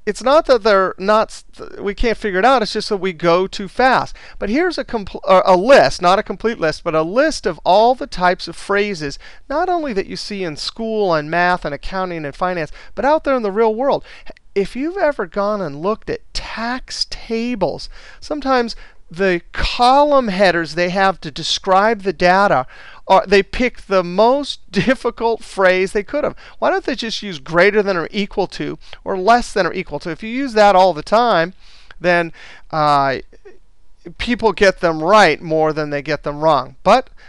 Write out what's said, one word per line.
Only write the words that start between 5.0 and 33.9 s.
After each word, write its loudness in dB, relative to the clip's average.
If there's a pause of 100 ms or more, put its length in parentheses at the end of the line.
uh, 4
a 6
list, 4
not 4
a 0
complete -6
list, -2
but -2
a 2
list 0
of -4
all 4
the -10
types -2
of -12
phrases, -4 (280)
not -2
only -2
that -4
you -10
see -8
in -6
school -4
and -2
math 0
and -8
accounting -6
and -10
finance, -4 (240)
but 0
out 2
there 0
in -2
the -2
real 2
world. -2 (520)
If -2
you've -6
ever -2
gone -4
and -8
looked -4
at -10
tax -8
tables, -4 (320)
sometimes -2 (360)
the 0 (100)
column 2
headers 2
they 0
have 0
to -10
describe 0
the -2
data, 4 (400)
or 6
they 4
pick -2
the 0
most 0
<laughs> -20
difficult -2
phrase 0
they -2
could -6
have. -4 (240)
Why 0
don't -2
they -4
just -8
use -10
greater 2
than -2
or -4
equal -4
to -10 (260)
or -6
less 2
than 0
or -4
equal -8
to? -8
If -10
you -10
use -6
that 6
all 6
the -10
time, 2 (460)
then, 2 (400)
uh, 2 (1000)